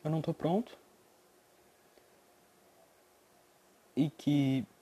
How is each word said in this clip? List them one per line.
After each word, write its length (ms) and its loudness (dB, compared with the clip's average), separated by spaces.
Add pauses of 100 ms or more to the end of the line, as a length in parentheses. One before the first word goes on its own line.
eu 60 0
não 100 0
tô 140 -4
pronto. 420 -2 (3250)
E 160 2
que 520 2 (180)